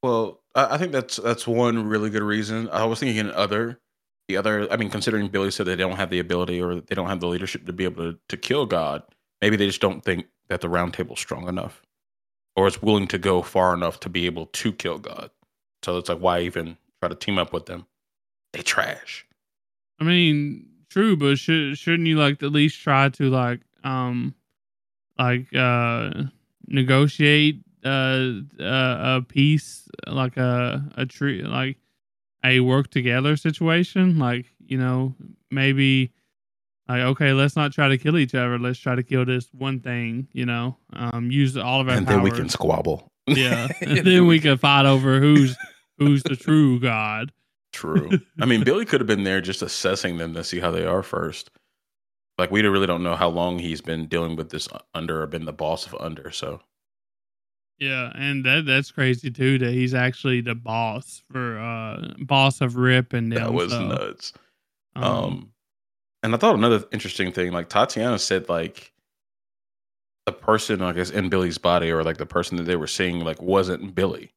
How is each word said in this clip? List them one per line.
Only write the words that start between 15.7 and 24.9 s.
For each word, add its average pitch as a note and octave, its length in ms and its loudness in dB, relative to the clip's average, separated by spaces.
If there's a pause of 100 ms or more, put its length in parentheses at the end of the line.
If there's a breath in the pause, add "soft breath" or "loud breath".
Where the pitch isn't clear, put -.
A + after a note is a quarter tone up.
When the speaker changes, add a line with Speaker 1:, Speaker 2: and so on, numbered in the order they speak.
Speaker 1:
So F2+ 140 -2
it's F2 100 -8
like, E2+ 100 -2
why F2 220 2
even E2+ 360 -6 (240)
try F2 80 -2
to E2+ 60 -6
team G2 240 -4
up E2+ 140 -2
with E2+ 140 -6
them? F2+ 200 -14 (680)
They - 100 -14
trash. - 600 -4 (760)
Speaker 2:
I D#3 40 -2
mean, D#3 640 0 (220)
true, G3+ 280 2
but C#3 220 2
should, D3 400 -2
shouldn't E3 300 0
you, D#3+ 100 2
like, C#3+ 240 2
at C#3+ 80 -2
least D3 300 2
try C#3 300 4
to, C3 200 0
like, B2 300 0 (240)
um, B2+ 500 -4 (840)